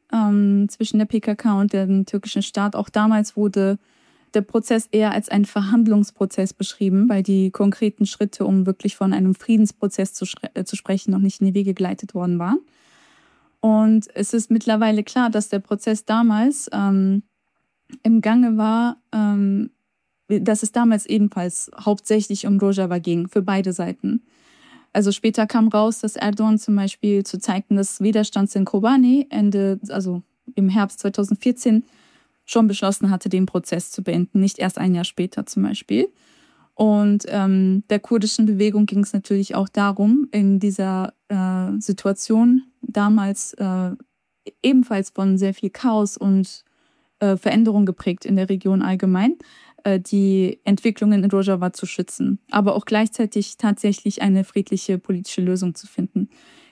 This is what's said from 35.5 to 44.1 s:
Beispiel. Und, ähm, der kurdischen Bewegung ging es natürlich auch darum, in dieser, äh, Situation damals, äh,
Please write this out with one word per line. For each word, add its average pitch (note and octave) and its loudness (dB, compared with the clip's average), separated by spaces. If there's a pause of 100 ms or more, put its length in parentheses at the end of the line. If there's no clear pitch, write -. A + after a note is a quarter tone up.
Beispiel. G#3 -2 (640)
Und, G#3 2
ähm, F#3+ 2
der G#3 0
kurdischen A3 0
Bewegung G#3 2
ging G3+ 0
es G3 -2
natürlich G3 -2
auch G3 -2
darum, G3+ 2
in G3 2
dieser, F#3+ -2 (160)
äh, F#3 -2
Situation A3 2 (180)
damals, G3+ -2
äh, F#3 -4 (720)